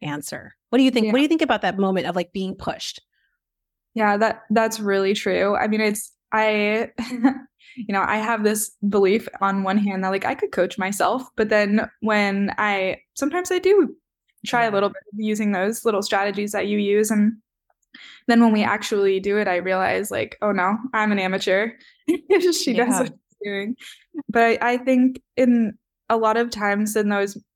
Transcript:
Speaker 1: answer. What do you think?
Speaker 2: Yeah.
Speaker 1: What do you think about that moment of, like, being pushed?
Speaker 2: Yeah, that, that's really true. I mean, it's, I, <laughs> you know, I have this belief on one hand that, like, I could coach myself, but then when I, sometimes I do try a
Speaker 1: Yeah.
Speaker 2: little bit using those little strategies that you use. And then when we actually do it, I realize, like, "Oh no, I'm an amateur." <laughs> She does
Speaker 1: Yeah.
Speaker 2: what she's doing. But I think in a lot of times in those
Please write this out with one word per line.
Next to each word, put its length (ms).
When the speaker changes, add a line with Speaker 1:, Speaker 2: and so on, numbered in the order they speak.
Speaker 1:
answer. 500
What 100
do 40
you 80
think? 140
Speaker 2:
Yeah. 80
Speaker 1:
What 60
do 40
you 60
think 120
about 200
that 180
moment 280
of, 100
like, 160
being 220
pushed? 460
Speaker 2:
Yeah, 240
that, 320
that's 320
really 320
true. 420
I 140
mean, 120
it's, 300
I, 640
<laughs> 120
you 180
know, 120
I 120
have 260
this 280
belief 400
on 220
one 140
hand 260
that, 60
like, 160
I 100
could 160
coach 260
myself, 460
but 140
then 400
when 560
I, 400
sometimes 360
I 80
do 340
try 180
a 40
Speaker 1:
Yeah. 60
Speaker 2:
little 160
bit 140
using 360
those 340
little 160
strategies 520
that 140
you 100
use. 340
And 220
then 140
when 120
we 100
actually 560
do 180
it, 120
I 80
realize, 520
like, 320
"Oh 120
no, 240
I'm 180
an 80
amateur." 520
<laughs> 0
She 680
does 140
Speaker 1:
Yeah. 120
Speaker 2:
what 80
she's 360
doing. 320
But 340
I 140
think 440
in 380
a 80
lot 200
of 120
times 460
in 140
those 280